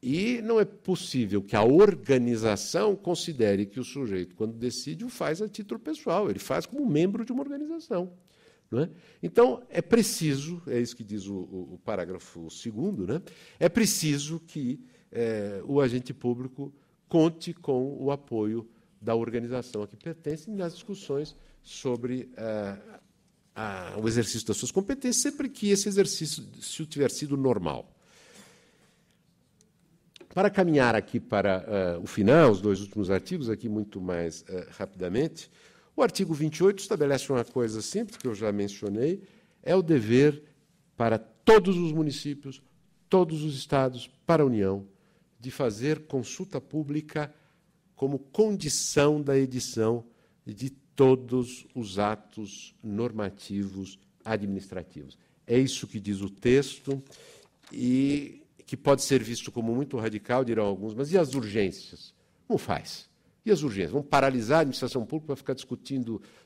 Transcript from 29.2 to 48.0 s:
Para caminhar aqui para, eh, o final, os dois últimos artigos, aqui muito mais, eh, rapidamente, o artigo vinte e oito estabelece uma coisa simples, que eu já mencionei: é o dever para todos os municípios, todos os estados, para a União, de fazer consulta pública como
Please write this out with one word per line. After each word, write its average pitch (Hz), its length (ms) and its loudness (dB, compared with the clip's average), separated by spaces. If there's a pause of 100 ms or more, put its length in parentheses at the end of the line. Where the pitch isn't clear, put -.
Para 196 180 4
caminhar 156 420 6
aqui 110 260 0
para, 98 480 2
eh, 92 300 0
o 92 80 -10
final, 123 460 8
os 92 100 2
dois 98 180 2
últimos 101 300 -4
artigos, 117 400 -2
aqui 110 180 -6
muito 104 320 -6
mais, 85 480 -6
eh, 92 220 -10
rapidamente, 95 800 -6 (460)
o 285 80 2
artigo 190 280 0
vinte 156 260 -2
e 170 60 0
oito 196 140 4
estabelece 143 540 0
uma 123 120 0
coisa 113 380 -2
simples, 208 360 -6
que - 100 -6
eu 113 80 -4
já 104 160 -2
mencionei: 104 720 -2 (400)
é 156 120 2
o 190 60 6
dever 143 640 4 (520)
para 113 220 2
todos 196 580 6
os 170 160 0
municípios, 143 720 -4 (480)
todos 160 340 4
os 151 140 -4
estados, 127 500 -2 (200)
para 160 160 6
a - 20 6
União, 98 420 0 (520)
de 120 100 -12
fazer 131 520 -2
consulta 143 600 -6
pública 151 720 -6 (600)
como 135 240 -2